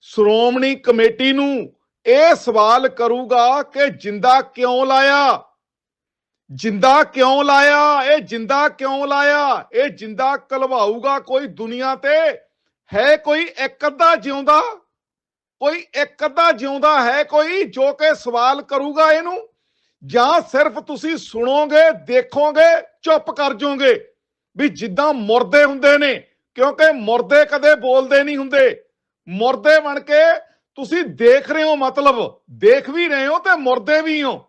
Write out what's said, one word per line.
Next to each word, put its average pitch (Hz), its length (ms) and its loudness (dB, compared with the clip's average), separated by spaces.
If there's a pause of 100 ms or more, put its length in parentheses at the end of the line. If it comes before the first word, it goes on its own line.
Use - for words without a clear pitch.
ਸ਼੍ਰੋਮਣੀ 240 680 0
ਕਮੇਟੀ 233 560 0
ਨੂੰ 277 420 -4 (320)
ਇਹ 294 280 4
ਸਵਾਲ 233 540 0
ਕਰੂਗਾ 247 760 0
ਕਿ 277 320 -4
ਜਿੰਦਾ 208 440 0
ਕਿਉਂ 247 460 -4
ਲਾਇਆ? 269 560 2 (1080)
ਜਿੰਦਾ 220 540 2
ਕਿਉਂ 269 400 0
ਲਾਇਆ? 285 600 2
ਇਹ 294 160 2
ਜਿੰਦਾ 233 480 -2
ਕਿਉਂ 277 380 -6
ਲਾਇਆ? 285 640 0
ਇਹ 262 180 0
ਜਿੰਦਾ 220 460 -6
ਕਲਵਾਊਗਾ 262 840 -4
ਕੋਈ 269 260 -6
ਦੁਨੀਆ 233 480 -8
ਤੇ? 277 240 0 (760)
ਹੈ 269 240 2
ਕੋਈ 302 300 -2 (180)
ਇੱਕ 262 220 -8
ਅੱਧਾ 330 300 2
ਜਿਉਂਦਾ? 277 440 0 (1000)
ਕੋਈ 311 240 -4 (180)
ਇੱਕ 285 240 -8
ਅੱਧਾ 330 260 0
ਜਿਉਂਦਾ 277 500 0
ਹੈ 262 220 0
ਕੋਈ 320 400 -2
ਜੋ 269 280 -2
ਕਿ 302 220 0
ਸਵਾਲ 247 480 -2
ਕਰੂਗਾ 294 500 0
ਇਹਨੂੰ? 349 360 -4 (540)
ਜਾਂ 240 380 0 (100)
ਸਿਰਫ 294 300 0
ਤੁਸੀਂ 302 360 -10
ਸੁਣੋਗੇ, 285 720 0 (160)
ਦੇਖੋਗੇ, 285 640 2 (320)
ਚੁੱਪ 311 280 -2
ਕਰ 285 240 -4
ਜਾਓਗੇ? 269 440 -2 (580)
ਵੀ 277 120 -2
ਜਿੱਦਾਂ 226 440 -4
ਮੁਰਦੇ 240 520 0
ਹੁੰਦੇ 277 340 2
ਨੇ, 285 160 -2 (420)
ਕਿਉਂਕਿ 285 360 2
ਮੁਰਦੇ 233 520 0
ਕਦੇ 294 300 2
ਬੋਲਦੇ 262 480 0
ਨਹੀਂ 285 140 -4
ਹੁੰਦੇ, 269 460 0 (460)
ਮੁਰਦੇ 247 520 2
ਬਣ 285 200 -8
ਕੇ 294 220 2 (560)
ਤੁਸੀਂ 302 260 -4
ਦੇਖ 240 460 2
ਰਹੇ 311 120 -2
ਹੋ, 311 140 0
ਮਤਲਬ 277 420 0 (400)
ਦੇਖ 254 320 2
ਵੀ 339 180 -4
ਰਹੇ 277 180 -2
ਹੋ 311 120 -2
ਤੇ 370 180 0
ਮੁਰਦੇ 262 440 -2
ਵੀ 311 220 -4
ਹੋ। 262 100 -4 (160)